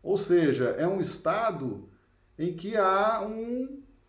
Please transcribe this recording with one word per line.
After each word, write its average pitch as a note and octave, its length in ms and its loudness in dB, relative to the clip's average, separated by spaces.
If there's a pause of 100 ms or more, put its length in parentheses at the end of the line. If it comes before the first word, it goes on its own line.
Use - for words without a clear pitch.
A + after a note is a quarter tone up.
Ou G3 100 2
seja, D3 480 4 (120)
é D#3+ 100 0
um G3 120 0
estado E3 880 -2 (480)
em E3 180 -4
que G3+ 220 -4
há G3+ 500 2
um A#3+ 540 -6 (280)